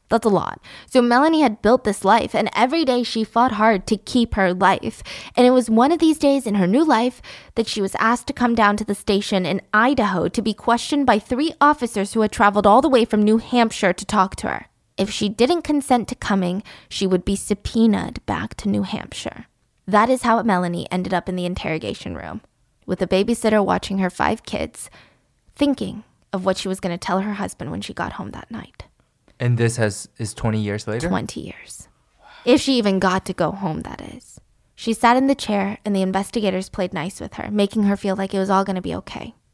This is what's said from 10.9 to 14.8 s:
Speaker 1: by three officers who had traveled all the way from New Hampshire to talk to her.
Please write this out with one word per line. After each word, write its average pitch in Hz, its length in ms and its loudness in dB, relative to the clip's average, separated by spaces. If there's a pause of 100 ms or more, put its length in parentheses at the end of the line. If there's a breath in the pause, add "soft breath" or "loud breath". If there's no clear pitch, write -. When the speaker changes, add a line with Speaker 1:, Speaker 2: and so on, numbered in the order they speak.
Speaker 1:
by 214 140 4
three 262 400 -2
officers 247 540 0
who 226 80 0
had 214 100 2
traveled 208 340 2
all 214 160 8
the 311 60 0
way 254 160 6
from 214 180 2
New 214 160 4
Hampshire 226 540 0
to - 140 -8
talk 196 320 0
to - 100 -8
her. - 200 -6 (300)